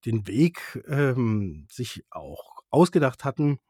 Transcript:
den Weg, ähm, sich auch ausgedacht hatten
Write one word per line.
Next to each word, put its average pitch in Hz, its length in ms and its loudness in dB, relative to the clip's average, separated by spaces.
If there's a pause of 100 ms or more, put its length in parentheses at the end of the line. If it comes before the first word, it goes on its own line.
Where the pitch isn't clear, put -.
den 110 200 -2
Weg, - 600 0
ähm, 113 840 0
sich - 400 -10
auch - 600 -14
ausgedacht 156 540 2
hatten 143 340 0 (120)